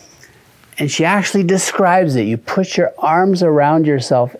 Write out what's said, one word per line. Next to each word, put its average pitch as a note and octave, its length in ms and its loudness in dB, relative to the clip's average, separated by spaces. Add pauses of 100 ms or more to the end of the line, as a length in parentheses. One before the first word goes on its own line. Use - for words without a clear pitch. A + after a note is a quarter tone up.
(800)
And D3 100 -4
she D#3+ 160 -2
actually G3 380 0
describes F3+ 720 0
it. A#2+ 80 0
You A2 120 -2
put - 400 -6
your - 220 0
arms F3+ 460 0
around D#3 420 2
yourself C3 540 0